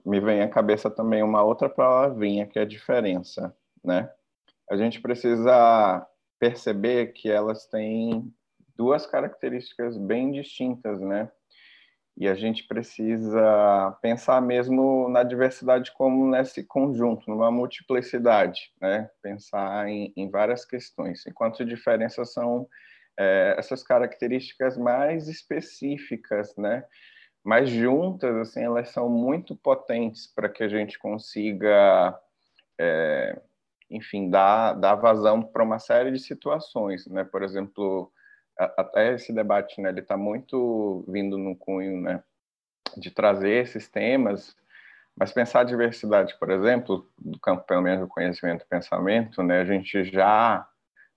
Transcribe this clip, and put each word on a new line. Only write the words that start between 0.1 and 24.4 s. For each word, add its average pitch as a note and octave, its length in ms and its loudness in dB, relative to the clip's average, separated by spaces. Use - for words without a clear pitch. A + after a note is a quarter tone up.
vem G#2 220 2
à G#2+ 80 2
cabeça G#2+ 420 0
também A2 320 0
uma G#2+ 220 2
outra A#2 240 2
palavrinha, B2+ 760 2
que - 120 -6
é G#2+ 60 2
diferença, G2+ 880 -4
né? F2+ 260 -2
A G#2 80 -2
gente A2+ 240 -2
precisa A#2 1040 4
perceber A#2 720 0
que - 180 -6
elas G#2+ 360 -2
têm A2+ 640 -4
duas C#3 320 0
características B2 920 -6
bem A#2 360 -2
distintas, B2 680 -8
né? G2+ 300 -6
E F#2+ 80 -2
a F#2+ 80 2
gente A2 320 -4
precisa A2 1300 2
pensar A#2+ 400 2
mesmo C3 680 2
na B2 120 4
diversidade B2+ 680 0
como C3 380 2
nesse C3 340 -2
conjunto, A#2+ 680 0
numa A2+ 200 2
multiplicidade, A#2+ 1300 0
né? G#2 300 -2
Pensar G#2 680 -6
em, G#2 300 -8
em F#2+ 140 -8
várias G#2+ 340 0
questões, - 640 -10
enquanto A2+ 360 -6
diferenças A#2 680 -2
são, A#2+ 340 -4
é, F#2+ 400 4
essas - 240 -6
características B2+ 960 -2